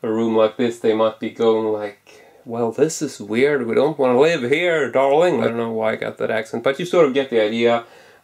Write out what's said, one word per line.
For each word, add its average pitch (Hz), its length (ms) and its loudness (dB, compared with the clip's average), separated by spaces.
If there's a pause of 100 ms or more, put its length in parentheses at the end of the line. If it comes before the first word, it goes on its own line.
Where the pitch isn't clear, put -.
a 120 80 -6
room 113 260 0
like 110 200 4
this, 117 220 -2
they 113 160 2
might 110 260 0
be 113 100 -6
going 110 420 0
like, - 520 -10 (200)
Well, 117 280 -4
this 156 300 0
is 139 180 -8
weird. 123 460 0
We 113 80 -4
don't 143 240 0
wanna 127 220 2
live 147 300 2
here, 156 400 0
darling. 139 520 2
I 117 60 0
don't 117 80 -2
know 117 160 -4
why 110 200 -2
I 113 40 -4
got 110 220 -8
that 117 120 -4
accent, 113 340 -6
but 135 140 -2
you 123 80 -6
sort 170 200 4
of 131 80 0
get 131 160 -2
the 117 100 0
idea. 117 440 0 (400)